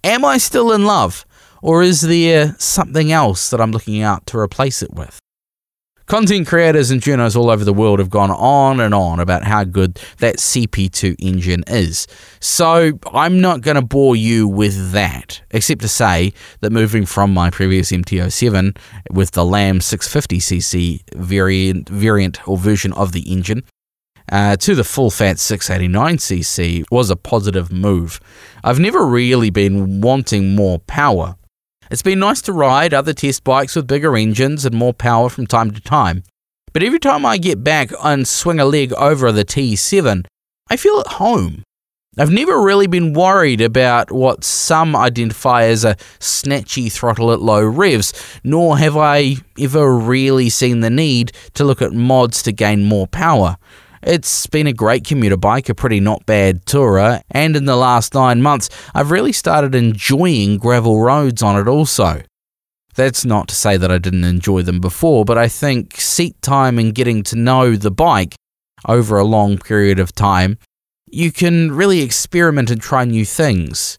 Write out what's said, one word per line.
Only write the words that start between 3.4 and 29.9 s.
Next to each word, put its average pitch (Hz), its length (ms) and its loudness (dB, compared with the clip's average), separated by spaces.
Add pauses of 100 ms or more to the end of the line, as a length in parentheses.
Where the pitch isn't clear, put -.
that 117 100 -2
I'm 113 120 0
looking 107 300 -4
out 104 260 -2
to 117 120 -6
replace 127 420 -2
it - 120 -12
with? 73 260 -16 (880)
Content 208 380 0
creators 156 460 2
and 127 100 0
journos 120 340 0
all 120 140 4
over 107 140 2
the 101 100 2
world 104 240 4
have 92 140 0
gone 98 180 2
on 135 500 2
and 107 140 2
on 87 260 0
about 87 240 -2
how 104 200 0
good 92 360 -2 (200)
that 117 200 0
C 117 280 -2
P 95 200 -4
two 92 300 -4
engine 90 480 -2
is. 87 400 -4 (340)
So 165 600 0 (120)
I'm 175 300 2
not 170 200 2
gonna 147 200 0
bore 131 340 2
you 110 320 2
with 98 440 -2
that, 92 580 -4
except - 320 -2
to 110 60 -4
say 95 460 0 (260)
that 107 120 -2
moving 110 360 0
from 98 260 0
my 87 160 2
previous 95 420 0
M 87 120 -2
T 90 180 -4
oh 90 80 -2
seven 98 460 0 (340)
with 95 220 -2
the 87 120 -2
Lam 95 380 2
six - 260 -6
fifty 143 320 -2
C 90 200 -2
C 87 420 -4 (140)
variant, 95 720 -2
variant 101 580 0
or 95 80 0
version 98 380 -2
of 95 180 -4
the 87 100 -6
engine, 92 420 -4 (680)
uh, 101 260 0
to 196 180 0
the 120 80 0
full 127 260 0
fat 98 300 -2
six - 320 -4
eighty-nine 95 480 0
C 90 240 -4
C 85 480 -4
was 120 180 0
a 95 60 0
positive 95 560 -4
move. 90 480 -2 (440)
I've 123 160 0
never 196 280 2
really 123 420 2
been 98 520 0